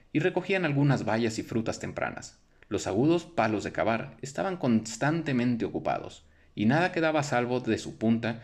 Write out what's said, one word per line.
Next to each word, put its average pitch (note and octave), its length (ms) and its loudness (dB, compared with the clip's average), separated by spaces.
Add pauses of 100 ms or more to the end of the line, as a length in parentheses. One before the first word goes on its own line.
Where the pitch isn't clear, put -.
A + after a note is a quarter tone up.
(140)
y D3 60 2
recogían F3+ 440 0
algunas C#3+ 400 4
bayas A2 340 0
y - 60 -2
frutas A2 360 -2
tempranas. - 600 -8 (300)
Los G2 180 -2
agudos D3 380 2
palos A2 380 0
de F2 100 -6
cavar A2+ 480 -2
estaban F3+ 360 -4
constantemente B2 1080 0
ocupados, D#2 600 -4 (300)
y G#2 100 0
nada E3 260 4
quedaba D#3+ 300 2
a - 20 2
salvo B2 360 0
de A2+ 180 0
su - 200 -10
punta A2+ 460 0